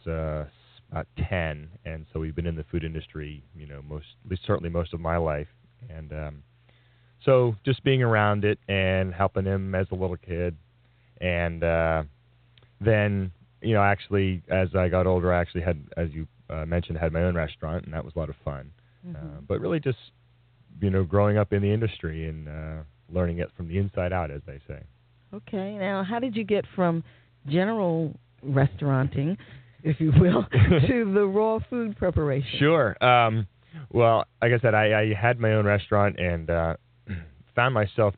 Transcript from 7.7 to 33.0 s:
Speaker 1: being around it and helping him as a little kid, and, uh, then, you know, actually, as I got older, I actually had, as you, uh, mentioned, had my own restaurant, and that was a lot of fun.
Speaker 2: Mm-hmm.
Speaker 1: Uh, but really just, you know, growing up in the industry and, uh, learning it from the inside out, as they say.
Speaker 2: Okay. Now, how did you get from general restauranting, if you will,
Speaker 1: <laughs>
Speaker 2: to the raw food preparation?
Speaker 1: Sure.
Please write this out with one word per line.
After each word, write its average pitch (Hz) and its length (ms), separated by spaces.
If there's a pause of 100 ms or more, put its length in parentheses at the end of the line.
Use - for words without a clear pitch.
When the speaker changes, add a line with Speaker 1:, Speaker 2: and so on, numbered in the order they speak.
Speaker 1:
being 131 180
around 104 420
it 104 140 (100)
and 95 460
helping 95 300
him 95 300
as 95 180
a - 20
little 92 220
kid, 87 400 (640)
and, 85 420
uh, 82 400 (800)
then, 101 500 (320)
you 113 120
know, 101 80
actually, 98 640
as 92 260
I 92 140
got 90 180
older, 90 260
I 87 80
actually 85 220
had, 85 180 (160)
as 85 140
you, 78 160 (240)
uh, 78 160
mentioned, 85 320
had 80 140
my 82 100
own 90 140
restaurant, 80 480
and 78 100
that 85 100
was 73 120
a - 20
lot 80 120
of - 140
fun. 71 280 (340)
Speaker 2:
Mm-hmm. 170 100
Speaker 1:
Uh, 73 300
but 98 140
really 170 180
just, 135 200 (840)
you 98 100
know, 95 140
growing 101 340
up 104 140
in 101 100
the 101 100
industry 82 560
and, 78 200
uh, 78 340 (280)
learning 87 280
it - 180
from 87 120
the 85 100
inside 95 340
out, 87 180
as 71 160
they 69 220
say. 71 140 (500)
Speaker 2:
Okay. 202 460
Now, 196 260
how 220 140
did 233 180
you 226 80
get 196 220 (100)
from 170 260 (440)
general 175 680 (280)
restauranting, 139 960 (440)
if 160 160
you 156 220
will, 185 240
Speaker 1:
<laughs> - 80 (340)
Speaker 2:
to 226 280
the 208 120
raw 220 320 (120)
food 226 260
preparation? 143 640
Speaker 1:
Sure. 143 440